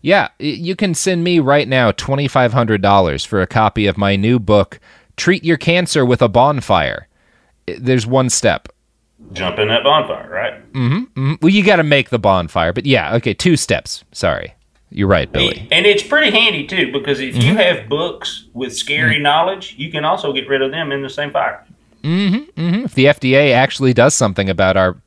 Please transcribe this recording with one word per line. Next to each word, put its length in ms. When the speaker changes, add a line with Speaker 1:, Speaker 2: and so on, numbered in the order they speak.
Speaker 1:
Yeah, 260
y-, 60
you 280
can 180
send 300
me 160
right 300
now 240
twenty-five 580
hundred 300
dollars 420
for 180
a 60
copy 400
of 100
my 200
new 220
book, 400
Treat 300
Your 120
Cancer 480
with 160
a 60
Bonfire. 800
I, 100
there's 260
one 240
step. 380
Speaker 2:
Jump 260
in 100
that 140
bonfire, 460
right? 440
Speaker 1:
Mm-hmm, 300
mm-hmm. 380
Well, 120
you 100
gotta 200
make 260
the 100
bonfire, 540
but 120
yeah, 300
okay, 180
two 220
steps. 560
Sorry. 440
You're 180
right, 240
Billy. 400
Speaker 2:
And 140
it's 180
pretty 340
handy, 300
too, 240
because 300
if 140
you 180
Speaker 1:
Mm-hmm. 40
Speaker 2:
have 300
books 680
with 220
scary 440
Speaker 1:
Mm. 20
Speaker 2:
knowledge, 560
you 120
can 140
also 300
get 160
rid 120
of 100
them 200
in 100
the 80
same 220
fire. 320
Speaker 1:
Mm-hmm, 560
mm-hmm. 240
If 120
the 120
F 140
D 140
A 180
actually 400
does 220
something 340
about 260
our 320